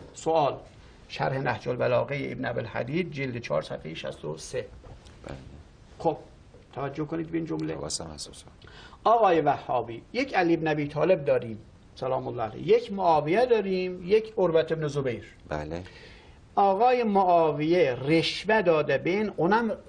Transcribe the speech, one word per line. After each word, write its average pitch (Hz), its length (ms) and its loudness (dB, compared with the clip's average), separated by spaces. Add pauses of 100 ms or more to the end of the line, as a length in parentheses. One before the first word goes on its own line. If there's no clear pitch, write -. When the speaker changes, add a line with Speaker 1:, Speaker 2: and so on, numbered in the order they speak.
(140)
Speaker 1:
سوال، 156 440 0 (500)
شرح 143 300 -4
نهج 131 320 -4
البلاغه 123 600 0
ابن 127 140 -8
ابی 120 140 -4
الحدید، 127 520 -4
جلد 135 260 -6
چهار، 147 240 -2
صفحهٔ - 320 -12
شصت 69 320 -10
و 76 120 -8
سه. - 280 -10 (640)
Speaker 2:
بله. - 100 -12 (600)
Speaker 1:
خب، 151 180 -2 (560)
توجه 143 320 -8
کنید 165 260 -8
به 165 60 -4
این 160 100 -4
جمله. 156 260 -6
Speaker 2:
حواسم 156 400 -8
هست - 160 -14
استاد. - 240 -20 (500)
Speaker 1:
آقای 202 380 6
وهابی، 120 600 0 (120)
یک 262 220 -2
علی 175 180 4
ابن 160 140 0
ابی 151 200 0
طالب 151 380 2
داریم، 120 320 0 (380)
سلام 127 320 -4
الله 120 160 -6
علیه، 127 240 -8
یک 226 260 2
معاویه 175 520 2
داریم، 185 580 0
یک 220 340 2
عروة 160 320 4
ابن 156 180 -2
زبیر. 131 360 -4 (260)
Speaker 2:
بله. 76 340 -6 (720)
Speaker 1:
آقای 214 480 4
معاویه 165 1000 4
رشوه 165 600 2
داده 151 360 2
به 135 120 -2
این، 202 280 0
اونم 208 340 2 (180)